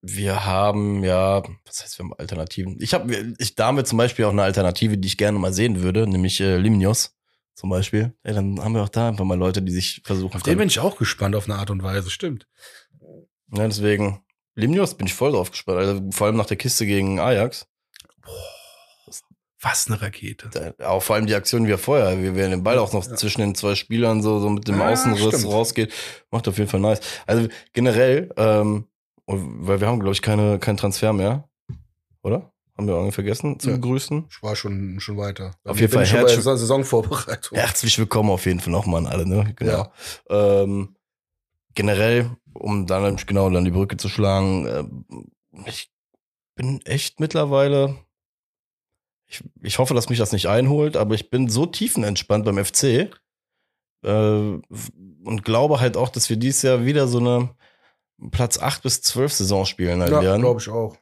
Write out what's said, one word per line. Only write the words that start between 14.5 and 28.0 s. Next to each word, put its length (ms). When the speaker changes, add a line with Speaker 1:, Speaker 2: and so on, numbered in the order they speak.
Speaker 1:
Limnios 400
bin 120
ich 60
voll 180
drauf 200
gespannt, 280
also 220
vor 160
allem 80
nach 120
der 100
Kiste 280
gegen 340
Ajax. 480
Speaker 2:
Boah, 100
was 260
eine 140
Rakete. 480
Speaker 1:
Da, 120
auch 120
vor 140
allem 100
die 80
Aktion, 320
wie 60
er 80
vorher, 420
wie, 140
wie 60
er 80
den 140
Ball 140
auch 160
noch 140
Speaker 2:
Ja. 80
Speaker 1:
zwischen 260
den 140
zwei 200
Spielern 460
so, 180
so 100
mit 180
dem 120
Speaker 2:
Ja, 120
Speaker 1:
Außenriss 480
Speaker 2:
stimmt. 140
Speaker 1:
rausgeht, 400
macht 180
auf 100
jeden 120
Fall 120
nice. 180
Also 220
generell, 640